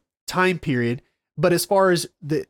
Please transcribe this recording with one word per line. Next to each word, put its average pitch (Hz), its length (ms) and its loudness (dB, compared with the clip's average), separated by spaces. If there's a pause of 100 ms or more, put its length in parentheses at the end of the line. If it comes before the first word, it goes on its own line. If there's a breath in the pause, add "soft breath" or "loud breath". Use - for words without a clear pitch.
(280)
time 185 320 0
period. 123 420 -2 (340)
But 165 160 2
as 170 140 0
far 196 240 2
as 175 180 0 (140)
the 143 280 -6